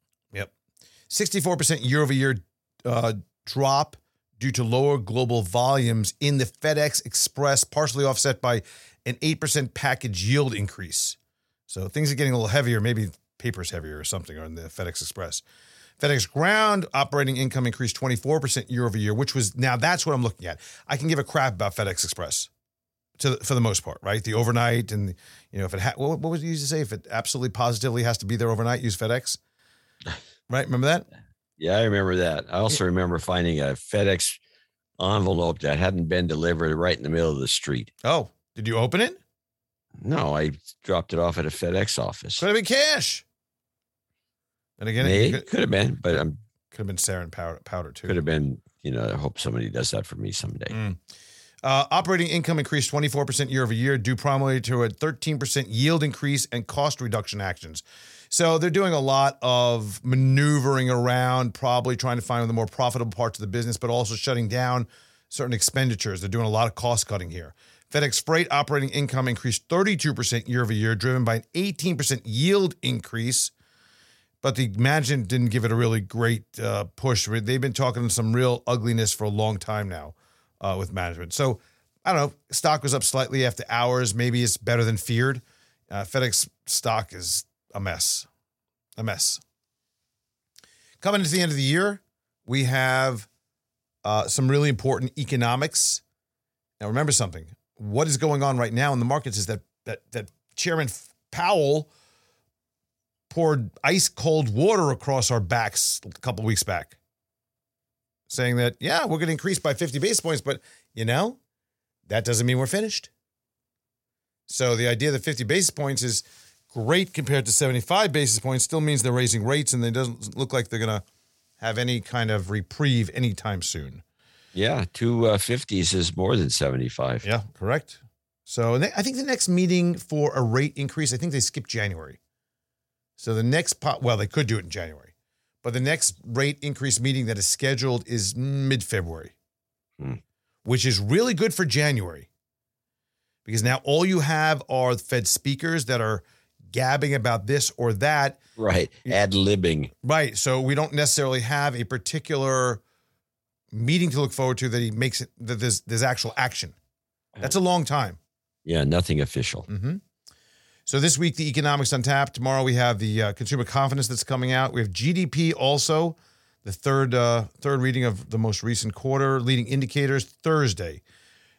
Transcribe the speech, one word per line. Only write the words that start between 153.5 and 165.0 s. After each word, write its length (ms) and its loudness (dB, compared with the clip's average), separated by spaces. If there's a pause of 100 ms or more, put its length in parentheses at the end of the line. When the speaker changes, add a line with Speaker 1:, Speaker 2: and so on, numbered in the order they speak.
Speaker 1:
meeting 400 2
to 100 0
look 120 0
forward 260 0
to 100 -2
that 120 0
he 100 -2
makes 300 -2
it, 180 -10
that 220 -6
there's, 220 0
there's 200 -2
actual 340 0
action. 380 -2 (640)
That's 180 -2
a 60 4
long 240 4
time. 340 -2 (460)
Speaker 2:
Yeah, 200 2
nothing 360 2
official. 480 -4
Speaker 1:
Mm-hmm. 280 -4 (880)
So 140 0
this 180 4
week, 200 0
the 120 -2
economics 440 2
on 100 2
tap. 300 2
Tomorrow 320 0
we 100 2
have 240 4
the, 240 0
uh, 100 0
consumer 320 -2
confidence 440 0
that's 160 -4
coming 280 -2
out. 200 2
We 80 0
have 120 -2
G 200 0